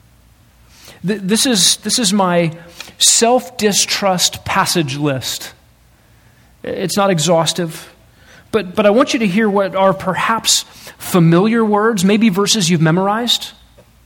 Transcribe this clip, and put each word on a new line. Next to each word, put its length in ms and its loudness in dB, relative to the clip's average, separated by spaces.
Th-, 160 -4
this 240 0
is, 320 2
this 220 -6
is 140 -2
my 440 0
self-distrust 1500 0
passage 500 -2
list. 580 -6
It's 340 -6
not 120 2
exhaustive, 840 -2
but, 240 -4
but 100 2
I 40 6
want 240 2
you 60 0
to 80 0
hear 220 2
what 260 -2
are 180 2
perhaps 680 -2
familiar 680 2
words, 400 0
maybe 260 4
verses 400 0
you've 120 2
memorized. 720 0